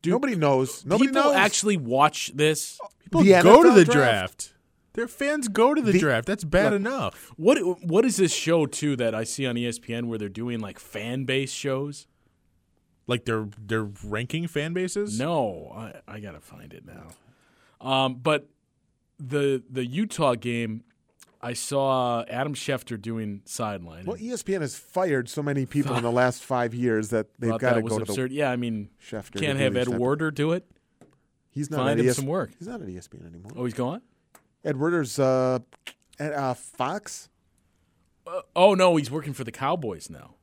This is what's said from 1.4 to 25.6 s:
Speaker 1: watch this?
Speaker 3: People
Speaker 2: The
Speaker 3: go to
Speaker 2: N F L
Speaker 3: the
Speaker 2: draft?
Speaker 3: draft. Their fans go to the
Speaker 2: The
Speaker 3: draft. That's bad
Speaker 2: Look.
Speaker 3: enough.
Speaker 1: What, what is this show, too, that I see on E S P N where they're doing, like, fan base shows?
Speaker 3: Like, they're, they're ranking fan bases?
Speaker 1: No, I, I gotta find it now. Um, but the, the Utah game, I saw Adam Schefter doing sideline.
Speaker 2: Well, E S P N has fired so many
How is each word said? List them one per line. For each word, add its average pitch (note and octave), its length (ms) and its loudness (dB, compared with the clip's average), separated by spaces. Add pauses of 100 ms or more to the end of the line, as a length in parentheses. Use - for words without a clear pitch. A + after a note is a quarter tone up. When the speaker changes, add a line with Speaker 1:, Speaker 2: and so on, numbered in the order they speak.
Speaker 1:
watch C3+ 580 2
this? D3+ 440 0 (260)
Speaker 3:
People - 180 2
Speaker 2:
The F#3 200 10
Speaker 3:
go B3+ 200 12
to F4 60 10
Speaker 2:
N - 20 12
F - 0 -
L A#3 40 6
Speaker 3:
the F#3 100 12
Speaker 2:
draft? A#3 80 4
Speaker 3:
draft. A2+ 600 2 (400)
Their A3+ 120 -4
fans C#4+ 420 -4
go A3 260 4
to D4+ 60 2
the A3 120 2
Speaker 2:
The F3+ 80 6
Speaker 3:
draft. B2+ 260 0
That's G3+ 160 -4
bad F#3 300 2
Speaker 2:
Look. G3+ 80 0
Speaker 3:
enough. - 560 -6
Speaker 1:
What, A3+ 220 4 (260)
what F3+ 200 2
is A3+ 120 0
this F3+ 180 2
show, C3+ 320 2
too, C#3+ 300 -4
that A#2 180 -2
I A2 80 -4
see C3+ 240 -6
on A#2+ 100 -4
E A#2+ 100 -4
S A#2 120 -6
P A#2 160 -10
N A#2+ 140 -6
where A2+ 100 -6
they're G#2 100 -6
doing, A2+ 320 -6
like, G2 200 -10
fan A#2+ 440 -8
base C3 280 -2
shows? C#3+ 540 -6 (1000)
Speaker 3:
Like, A#2+ 180 -2
they're, A2 220 -2 (180)
they're A2 240 -2 (140)
ranking B2 460 -6
fan D3+ 240 -4
bases? F#3 460 -4
Speaker 1:
No, B2+ 540 -4 (360)
I, - 80 -16
I G#2 40 -12
gotta F2+ 200 -16
find - 320 -20
it F#2 140 -20
now. - 1000 -20
Um, C3+ 300 0
but C#3+ 320 -2 (680)
the, C#3 520 -2
the B2+ 160 -6
Utah D3+ 480 -2
game, A#2 480 -6 (580)
I A#2+ 120 -8
saw B2+ 720 0
Adam C3+ 300 -6
Schefter A#2+ 460 -6
doing G#2+ 440 -8
sideline. F2+ 640 -10
Speaker 2:
Well, F#3+ 140 -6
E A#3 120 -8
S A#3 100 -8
P F#3+ 140 -4
N F3 40 -4
has C#3 160 -6
fired D3 520 -2
so - 120 -8
many C#3 260 -2